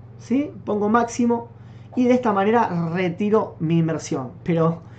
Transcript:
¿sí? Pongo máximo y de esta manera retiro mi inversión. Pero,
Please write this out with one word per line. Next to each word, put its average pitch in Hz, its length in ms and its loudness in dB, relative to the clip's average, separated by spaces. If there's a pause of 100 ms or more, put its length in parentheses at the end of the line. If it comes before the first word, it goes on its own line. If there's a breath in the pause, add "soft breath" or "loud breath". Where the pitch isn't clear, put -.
(180)
¿sí? 285 340 -2 (140)
Pongo 208 240 0
máximo 233 600 0 (460 loud breath)
y 247 100 2
de 240 80 6
esta 247 200 2
manera 196 600 2
retiro 190 680 0
mi 165 180 2
inversión. 156 540 -2 (120)
Pero, 165 380 0 (180 loud breath)